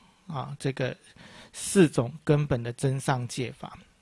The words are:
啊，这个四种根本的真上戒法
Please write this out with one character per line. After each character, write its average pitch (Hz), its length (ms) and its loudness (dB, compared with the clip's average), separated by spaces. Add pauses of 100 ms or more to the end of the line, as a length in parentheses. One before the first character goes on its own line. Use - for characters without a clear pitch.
(280)
啊， 139 320 -8
这 139 140 -2
个 127 240 -4 (560)
四 - 360 6
种 120 240 0 (120)
根 147 200 4
本 131 160 0
的 120 120 -6
真 135 260 0
上 127 300 0
戒 120 240 -6
法 - 260 -14 (220)